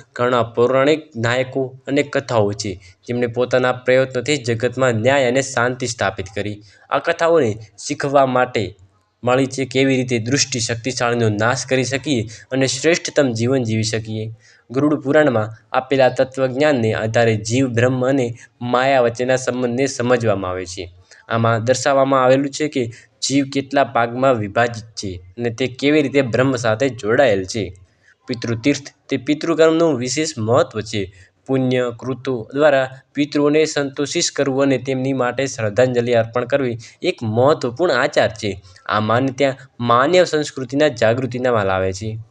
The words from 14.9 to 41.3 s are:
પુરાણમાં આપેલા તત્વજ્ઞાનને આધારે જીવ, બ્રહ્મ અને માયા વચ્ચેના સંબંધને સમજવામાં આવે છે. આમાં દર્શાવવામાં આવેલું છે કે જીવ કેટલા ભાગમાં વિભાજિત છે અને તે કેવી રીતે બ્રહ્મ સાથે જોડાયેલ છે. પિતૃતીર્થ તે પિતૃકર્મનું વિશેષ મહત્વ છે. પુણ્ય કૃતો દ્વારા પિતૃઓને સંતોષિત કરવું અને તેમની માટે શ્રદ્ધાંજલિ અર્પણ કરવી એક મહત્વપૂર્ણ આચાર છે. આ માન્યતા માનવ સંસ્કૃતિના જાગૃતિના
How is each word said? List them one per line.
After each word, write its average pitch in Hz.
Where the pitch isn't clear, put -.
પુરાણમાં 131
આપેલા 131
તત્વજ્ઞાનને 131
આધારે 113
જીવ, 117
બ્રહ્મ 123
અને 127
માયા 127
વચ્ચેના 123
સંબંધને 123
સમજવામાં 113
આવે 90
છે. 90
આમાં 113
દર્શાવવામાં 135
આવેલું 135
છે 151
કે 120
જીવ 139
કેટલા 135
ભાગમાં 120
વિભાજિત 113
છે 95
અને 120
તે 127
કેવી 143
રીતે 139
બ્રહ્મ 127
સાથે 113
જોડાયેલ 110
છે. 92
પિતૃતીર્થ 117
તે 139
પિતૃકર્મનું 160
વિશેષ 127
મહત્વ 131
છે. 104
પુણ્ય 127
કૃતો 127
દ્વારા 135
પિતૃઓને 147
સંતોષિત 147
કરવું 135
અને 139
તેમની 131
માટે 127
શ્રદ્ધાંજલિ 120
અર્પણ 113
કરવી 127
એક 175
મહત્વપૂર્ણ 131
આચાર 131
છે. 98
આ 104
માન્યતા 131
માનવ 135
સંસ્કૃતિના 147
જાગૃતિના 120